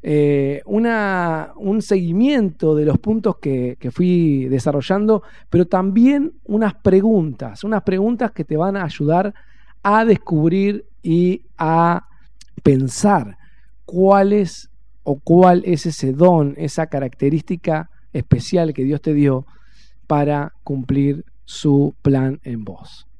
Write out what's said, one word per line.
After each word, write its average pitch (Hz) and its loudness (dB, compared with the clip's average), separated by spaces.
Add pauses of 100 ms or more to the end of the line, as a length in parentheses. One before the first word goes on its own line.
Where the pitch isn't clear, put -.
eh, 143 0
una, 196 -2
un 208 -2
seguimiento 190 0
de 151 2
los 151 2
puntos 214 -2
que, 127 -4
que 123 -8
fui 165 0
desarrollando, 156 0 (260)
pero 175 2
también 226 2 (100)
unas 208 -2
preguntas, 180 0
unas 208 -2
preguntas 208 -2
que 156 -8
te 151 -6
van 190 -2
a 190 -6
ayudar 165 -2 (480)
a 214 2
descubrir 196 0 (160)
y 175 0 (100)
a 165 0 (540)
pensar 135 0 (460)
cuál 196 4
es 208 -4 (340)
o 143 -4
cuál 180 6
es 175 -2
ese 135 -4
don, 151 4
esa 156 -6
característica 156 -4 (220)
especial 151 0
que 135 -6
Dios 147 -2
te 156 -2
dio 139 0 (600)
para 147 -2
cumplir 139 -4 (200)
su 143 0
plan 135 0
en 113 -10
vos. - -18 (120)